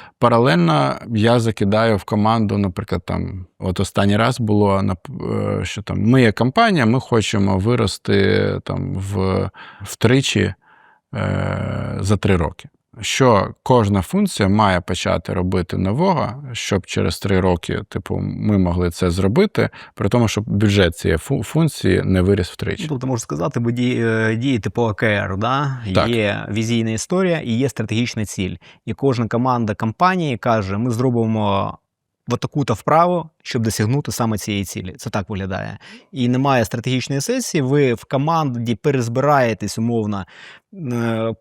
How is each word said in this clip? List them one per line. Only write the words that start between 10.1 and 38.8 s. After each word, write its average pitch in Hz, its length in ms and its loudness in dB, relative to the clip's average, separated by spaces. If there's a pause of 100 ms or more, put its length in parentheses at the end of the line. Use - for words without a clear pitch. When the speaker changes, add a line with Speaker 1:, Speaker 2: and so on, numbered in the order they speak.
Speaker 1:
е, 95 840 -4
за 98 180 0
три 98 200 2
роки. - 320 -4 (320)
Що 107 520 2 (100)
кожна 113 380 4
функція 180 480 0
має 98 320 2
почати 92 520 -2
робити 92 440 -2
нового, 135 640 -2 (100)
щоб - 320 -2
через 98 340 -2
три 98 200 0
роки, 90 500 0
типу, 95 320 -6
ми 101 360 0
могли 90 320 2
це 90 220 0
зробити, 107 580 2 (240)
при 104 160 -2
тому, 120 180 4
щоб 104 200 -2
бюджет 101 500 4
цієї 87 200 0
фу-, - 260 -4
функції 101 600 0
не 95 180 2
виріс 90 280 2
втричі. - 340 -6
Speaker 2:
Ну, 151 60 -6
тобто, 131 180 -6
можна 127 160 -2
сказати, 151 360 -4
ви 117 120 0
ді-, 120 340 0
е, 113 300 2
дієте 117 340 0
по 117 160 0
А 107 80 0
К 120 120 -2
Р, 101 320 0
да? 131 400 -2 (180)
Speaker 1:
Так. 92 140 4
Speaker 2:
Є 107 420 0
візійна 113 400 0
історія 175 500 -2
і 120 100 -6
є 123 180 0
стратегічна 113 560 -4
ціль. 92 300 -6 (300)
І - 80 -4
кожна 123 340 0
команда 117 480 0
компанії 160 640 0
каже: 104 400 0
«Ми 123 140 -2
зробимо 110 840 0 (520)
от 120 100 -2
таку-то 127 340 -2
вправу, 165 560 2 (140)
щоб 117 200 -4
досягнути 113 480 0
саме 113 260 -2
цієї 101 280 -4
цілі». 95 320 -10
Це - 120 -12
так 104 200 -4
виглядає. 95 480 -6 (340)
І 127 160 0
немає 127 380 2
стратегічної 127 560 -4
сесії, 233 400 -2
ви 135 320 2
в - 120 -6
команді 131 680 -2
перезбираєтесь, 127 1040 0